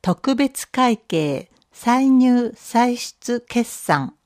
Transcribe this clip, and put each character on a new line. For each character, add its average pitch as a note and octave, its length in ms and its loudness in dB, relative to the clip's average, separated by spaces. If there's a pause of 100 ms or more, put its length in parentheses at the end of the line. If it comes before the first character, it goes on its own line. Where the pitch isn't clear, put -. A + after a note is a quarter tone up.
特 A#3+ 340 -2
別 C4+ 340 -2
会 B3 280 2
計、 D3+ 520 -4 (220)
歳 C4 380 0
入 B3 480 4
歳 A#3+ 400 0
出 - 420 -8
決 A#3+ 320 -2
算。 - 440 -4 (100)